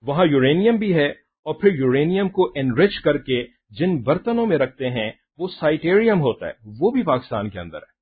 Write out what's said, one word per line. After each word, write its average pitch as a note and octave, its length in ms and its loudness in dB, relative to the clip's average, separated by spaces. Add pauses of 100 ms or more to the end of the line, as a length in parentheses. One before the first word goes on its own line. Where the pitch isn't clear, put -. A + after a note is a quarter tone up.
وہاں C#3+ 240 0
یورینیم D#3 500 4
بھی G3+ 200 0
ہے D3 120 2 (360)
اور D3+ 120 -6
پھر G3 180 2
یورینیم D#3 560 0
کو F#3 260 0
انرچ C3+ 480 0
کر D3 140 2
کے B2 400 -4 (120)
جن C#3+ 340 -2
برتنوں A3+ 420 -2
میں F3+ 120 0
رکھتے B2+ 320 -4
ہیں، A2+ 220 -4 (260)
وہ F3+ 100 -8 (120)
سائٹیریم F3 640 2
ہوتا G#2+ 260 -2
ہے، - 40 -8 (280)
وہ G3 120 2
بھی B3+ 120 -2
پاکستان B2 460 -4
کے F#2+ 100 -12
اندر E2 180 -12
ہے۔ - 240 -18